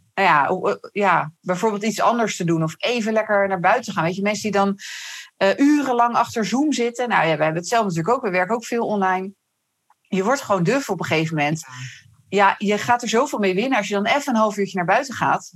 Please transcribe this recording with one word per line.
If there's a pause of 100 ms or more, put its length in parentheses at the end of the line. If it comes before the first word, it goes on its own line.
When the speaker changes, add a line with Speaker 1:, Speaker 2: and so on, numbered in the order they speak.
(140)
Speaker 1:
nou
ja,
o-,
eh, (160)
ja, (100)
bijvoorbeeld
iets
anders
te
doen
of
even
lekker
naar
buiten
gaan.
Weet
je,
mensen
die
dan, (600)
eh,
urenlang
achter
Zoom
zitten.
Nou
ja,
we
hebben
het
zelf
natuurlijk
ook.
We
werken
ook
veel
online. (720)
Je
wordt
gewoon
duf
op
een
gegeven
moment.
Speaker 2:
Ja. (560)
Speaker 1:
Ja,
je
gaat
er
zoveel
mee
winnen
als
je
dan
even
een
half
uurtje
naar
buiten
gaat.